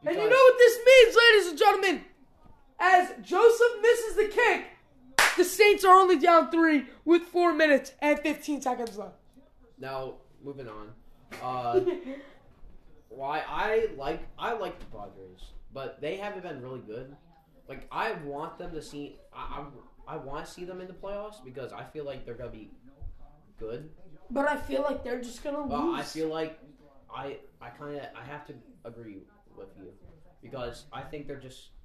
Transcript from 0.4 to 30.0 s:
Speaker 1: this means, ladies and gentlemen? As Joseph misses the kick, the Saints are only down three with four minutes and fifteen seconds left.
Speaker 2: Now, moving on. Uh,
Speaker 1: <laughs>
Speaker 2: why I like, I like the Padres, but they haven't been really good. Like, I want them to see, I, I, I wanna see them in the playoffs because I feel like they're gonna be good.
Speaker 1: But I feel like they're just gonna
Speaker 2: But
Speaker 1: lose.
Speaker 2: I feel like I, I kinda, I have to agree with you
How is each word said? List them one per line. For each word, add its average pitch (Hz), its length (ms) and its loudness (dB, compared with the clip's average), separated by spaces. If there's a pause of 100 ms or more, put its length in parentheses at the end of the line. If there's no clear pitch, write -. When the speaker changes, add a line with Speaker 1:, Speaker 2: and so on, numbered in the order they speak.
Speaker 1:
this 480 280 8
means, 508 300 10
ladies 440 320 6
and 320 100 -8
gentlemen? 392 480 2 (760)
As 359 420 2
Joseph 453 600 2
misses 440 360 2
the 427 100 0
kick, 415 380 0 (720)
the 349 80 4
Saints 415 400 4
are 370 120 10
only 370 220 6
down 330 320 4
three 320 340 2 (200)
with 339 180 4
four 349 300 0
minutes 294 460 2
and 294 200 0
fifteen 294 420 -6
seconds 233 360 -6
left. 190 180 -14 (640)
Speaker 2:
Now, 131 360 -10 (280)
moving 135 240 -14
on. 107 260 -16 (480)
Uh, 127 380 -2 (680)
Speaker 1:
<laughs> - 640 -20
Speaker 2:
why 139 380 -8
I 214 400 -2 (100)
like, 147 240 -8 (160)
I 208 160 -6
like 202 260 -10
the - 80 -18
Padres, 95 680 -18 (200)
but 139 280 -14
they 165 160 -8
haven't 196 260 -12
been 151 180 -14
really 127 200 -14
good. 113 340 -16 (540)
Like, 131 220 -16
I 196 200 -6 (140)
want 143 320 -12
them 170 160 -12
to 151 80 -12
see, 143 360 -16 (160)
I, 143 300 -12 (440)
I, 147 80 -12
I - 20 -10
wanna 143 280 -12
see 180 200 -16
them 180 160 -14
in 180 60 -14
the 185 60 -18
playoffs 208 500 -14
because 127 280 -14
I 127 140 -16
feel 151 180 -14
like 135 220 -12
they're 120 100 -14
gonna 117 160 -14
be 107 200 -18 (880)
good. 113 320 -12 (400)
Speaker 1:
But 277 200 -2
I 294 80 -4
feel 269 240 -4
like 269 220 -6
they're 247 180 -8
just - 220 -16
gonna 294 220 -8
Speaker 2:
But - 160 -6
Speaker 1:
lose. 339 180 -2
Speaker 2:
I 147 40 -8
feel 156 240 -6
like 156 320 -8 (540)
I, 135 240 -12 (240)
I 120 80 -16
kinda, 147 480 -14
I 117 80 -18
have 143 220 -16
to 147 60 -18 (300)
agree 113 360 -18 (360)
with - 220 -20
you 95 160 -20 (480)